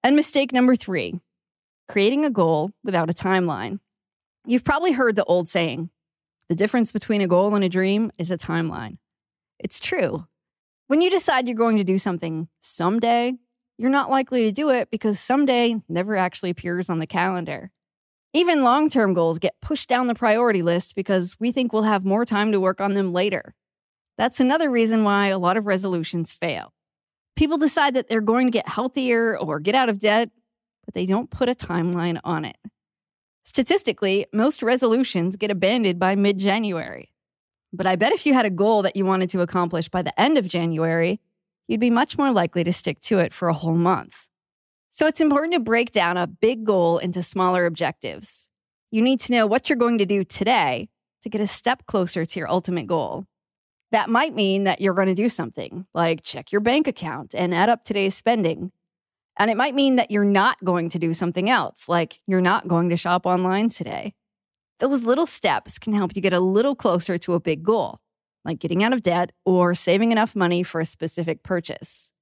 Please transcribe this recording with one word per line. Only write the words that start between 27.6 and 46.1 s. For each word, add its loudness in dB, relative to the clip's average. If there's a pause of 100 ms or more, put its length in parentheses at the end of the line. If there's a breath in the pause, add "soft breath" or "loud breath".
that -2
they're 0
going 2
to 2
get -2
healthier -2
or -4
get 0
out 4
of -2
debt, 2 (540)
but -16
they -4
don't -2
put -2
a 0
timeline -2
on -4
it. -12 (880)
Statistically, 0
most 0
resolutions 0
get -4
abandoned 0
by 2
mid-January. -2 (600)
But -2
I 4
bet 2
if -2
you 4
had 4
a 0
goal 2
that 0
you 0
wanted 0
to -2
accomplish -2
by -4
the -6
end 4
of 0
January, -2 (460)
you'd -2
be 2
much 0
more 2
likely 0
to 0
stick -6
to 0
it 0
for -4
a 0
whole -2
month. -2 (600)
So 0
it's -2
important 2
to 2
break 0
down 0